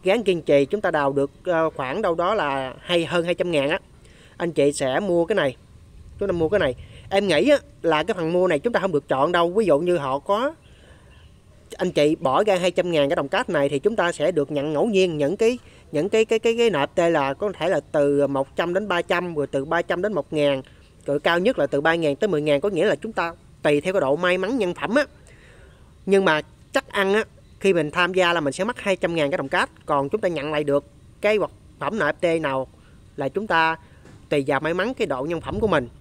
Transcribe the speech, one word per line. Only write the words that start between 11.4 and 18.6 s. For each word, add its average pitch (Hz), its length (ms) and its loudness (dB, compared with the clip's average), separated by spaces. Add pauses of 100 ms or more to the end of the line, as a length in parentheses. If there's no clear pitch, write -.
anh 185 160 -2
chị 156 240 2
bỏ 139 280 0
ra 202 120 2
hai 180 140 0
trăm 175 220 -2
ngàn 143 160 2
cái 170 80 0
đồng 143 120 -4
cát 208 220 -2
này 143 180 2
thì 143 100 -2
chúng - 180 -2
ta 175 160 0
sẽ 160 200 -2
được 151 180 -2
nhận 151 220 -4
ngẫu 151 140 0
nhiên 185 320 0
những 147 180 0
cái, 240 220 0 (340)
những 190 160 -2
cái, 220 160 2
cái, 226 140 -2
cái, 226 200 0
cái 233 120 4
nợ 147 240 0
tê 170 160 4
là 139 240 0
có 202 240 -4
thể 160 100 -2
là 170 120 2 (120)
từ 143 340 2
một 139 300 -4
trăm 175 180 -2